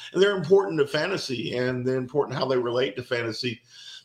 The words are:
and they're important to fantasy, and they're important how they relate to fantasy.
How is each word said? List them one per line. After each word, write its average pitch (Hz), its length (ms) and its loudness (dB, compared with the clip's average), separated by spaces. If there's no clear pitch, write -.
and 165 100 0
they're 202 140 4
important 185 440 4
to 139 80 2
fantasy, 139 680 -2
and 123 300 -2
they're 127 120 0
important 131 380 -2
how 135 120 0
they 131 100 4
relate 123 380 2
to 127 80 -8
fantasy. 117 580 -4